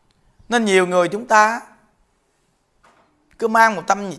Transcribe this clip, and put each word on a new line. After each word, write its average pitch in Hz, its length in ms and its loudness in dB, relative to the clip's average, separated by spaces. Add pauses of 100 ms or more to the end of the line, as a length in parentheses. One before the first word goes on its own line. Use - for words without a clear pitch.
(480)
Nên 233 160 0
nhiều 185 220 2
người 180 220 0
chúng 214 180 -8
ta 220 340 2 (1800)
cứ 226 100 -4
mang 226 280 0
một 160 100 -10
tâm 196 320 -4